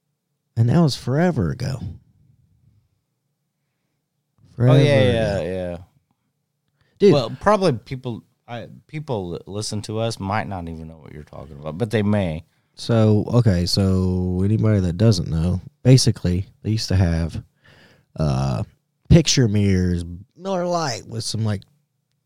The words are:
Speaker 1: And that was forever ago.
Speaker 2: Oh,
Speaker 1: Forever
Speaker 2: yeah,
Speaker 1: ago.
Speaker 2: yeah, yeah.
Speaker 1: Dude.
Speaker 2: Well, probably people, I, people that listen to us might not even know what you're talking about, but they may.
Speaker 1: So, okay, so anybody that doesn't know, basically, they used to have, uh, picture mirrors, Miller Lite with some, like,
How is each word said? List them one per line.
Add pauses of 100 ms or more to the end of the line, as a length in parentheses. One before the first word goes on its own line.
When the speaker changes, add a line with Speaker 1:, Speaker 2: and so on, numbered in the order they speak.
(560)
Speaker 1:
And
that
was
forever
ago.
Speaker 2:
Oh, (2500)
Speaker 1:
Forever
Speaker 2:
yeah,
Speaker 1:
ago.
Speaker 2:
yeah,
yeah. (1200)
Speaker 1:
Dude.
Speaker 2:
Well,
probably
people, (240)
I, (180)
people
that
listen
to
us
might
not
even
know
what
you're
talking
about,
but
they
may. (320)
Speaker 1:
So,
okay,
so
anybody
that
doesn't
know, (200)
basically, (160)
they
used
to
have, (760)
uh, (480)
picture
mirrors, (320)
Miller
Lite
with
some,
like, (640)